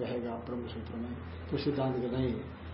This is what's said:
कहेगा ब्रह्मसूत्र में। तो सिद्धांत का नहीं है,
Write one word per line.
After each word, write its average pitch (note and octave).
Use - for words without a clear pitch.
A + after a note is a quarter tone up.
कहेगा A#2
ब्रह्मसूत्र A#2
में। A#2+
तो D3
सिद्धांत C3
का B2
नहीं B2+
है, G#2+